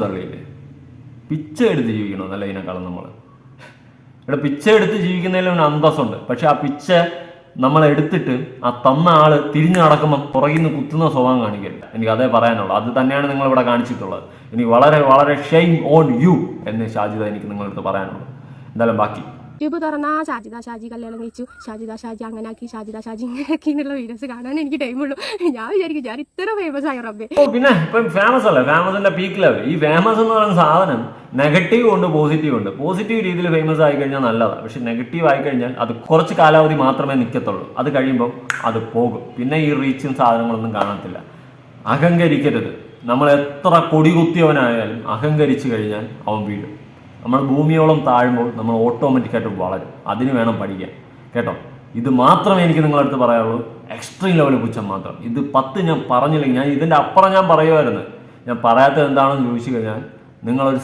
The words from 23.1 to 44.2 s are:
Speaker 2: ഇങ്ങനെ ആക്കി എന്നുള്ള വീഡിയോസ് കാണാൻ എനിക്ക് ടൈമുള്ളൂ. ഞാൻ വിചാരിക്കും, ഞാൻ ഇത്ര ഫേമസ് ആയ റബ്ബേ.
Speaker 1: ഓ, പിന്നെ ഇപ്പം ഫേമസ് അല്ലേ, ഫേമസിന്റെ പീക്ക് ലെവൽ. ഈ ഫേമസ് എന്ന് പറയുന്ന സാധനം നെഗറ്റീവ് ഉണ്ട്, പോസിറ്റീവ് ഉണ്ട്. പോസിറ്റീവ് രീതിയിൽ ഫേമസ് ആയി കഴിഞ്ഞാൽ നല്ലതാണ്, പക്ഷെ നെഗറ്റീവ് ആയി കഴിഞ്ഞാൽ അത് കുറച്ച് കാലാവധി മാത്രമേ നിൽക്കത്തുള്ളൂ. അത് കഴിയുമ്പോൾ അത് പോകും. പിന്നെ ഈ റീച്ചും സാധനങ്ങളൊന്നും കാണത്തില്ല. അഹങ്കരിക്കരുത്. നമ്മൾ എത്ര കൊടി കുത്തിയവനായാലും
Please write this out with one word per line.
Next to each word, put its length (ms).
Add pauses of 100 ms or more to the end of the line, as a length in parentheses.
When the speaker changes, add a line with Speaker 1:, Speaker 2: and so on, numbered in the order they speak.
Speaker 2:
ഇങ്ങനെ 260
ആക്കി 180
എന്നുള്ള 280
വീഡിയോസ് 320
കാണാൻ 300
എനിക്ക് 200
ടൈമുള്ളൂ. 340 (400)
ഞാൻ 180
വിചാരിക്കും, 340
ഞാൻ 160
ഇത്ര 240 (100)
ഫേമസ് 320
ആയ 160
റബ്ബേ. 200 (120)
Speaker 1:
ഓ, 60 (100)
പിന്നെ 160 (140)
ഇപ്പം 320
ഫേമസ് 340
അല്ലേ, 200
ഫേമസിന്റെ 480
പീക്ക് 260
ലെവൽ. 260
ഈ 40 (100)
ഫേമസ് 400
എന്ന് 120
പറയുന്ന 280
സാധനം 360 (400)
നെഗറ്റീവ് 540
ഉണ്ട്, 120 (100)
പോസിറ്റീവ് 420
ഉണ്ട്. 120 (120)
പോസിറ്റീവ് 460
രീതിയിൽ 280
ഫേമസ് 300
ആയി 140
കഴിഞ്ഞാൽ 280
നല്ലതാണ്, 380
പക്ഷെ 140 (100)
നെഗറ്റീവ് 420
ആയി 140
കഴിഞ്ഞാൽ 280 (100)
അത് 80 (140)
കുറച്ച് 340
കാലാവധി 340 (100)
മാത്രമേ 380
നിൽക്കത്തുള്ളൂ. 440 (140)
അത് 160
കഴിയുമ്പോൾ 340 (400)
അത് 80 (140)
പോകും. 300 (160)
പിന്നെ 280
ഈ 40 (120)
റീച്ചും 380
സാധനങ്ങളൊന്നും 580
കാണത്തില്ല. 400 (760)
അഹങ്കരിക്കരുത്. 760 (400)
നമ്മൾ 160 (120)
എത്ര 360 (180)
കൊടി 260
കുത്തിയവനായാലും 840 (140)